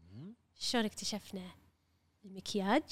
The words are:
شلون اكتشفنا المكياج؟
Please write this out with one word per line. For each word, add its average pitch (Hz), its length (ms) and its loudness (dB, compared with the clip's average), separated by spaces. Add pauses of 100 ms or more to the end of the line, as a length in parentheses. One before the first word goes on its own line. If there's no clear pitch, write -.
(600)
شلون 226 240 2
اكتشفنا 196 640 -4 (800)
المكياج؟ 196 680 2